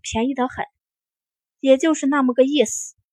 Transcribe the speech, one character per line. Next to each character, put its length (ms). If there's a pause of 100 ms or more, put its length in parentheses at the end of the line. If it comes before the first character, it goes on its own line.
便 260
宜 60
得 140
很， 180 (920)
也 180
就 160
是 140
那 160
么 100
个 100
意 220
思。 300 (180)